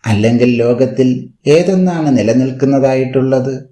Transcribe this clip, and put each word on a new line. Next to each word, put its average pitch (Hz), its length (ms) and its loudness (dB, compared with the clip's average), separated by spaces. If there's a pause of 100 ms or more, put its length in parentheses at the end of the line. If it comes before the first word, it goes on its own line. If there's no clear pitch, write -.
അല്ലെങ്കിൽ 113 500 2
ലോകത്തിൽ 123 720 0 (180)
ഏതൊന്നാണ് 170 720 2
നിലനിൽക്കുന്നതായിട്ടുള്ളത്? 131 1500 0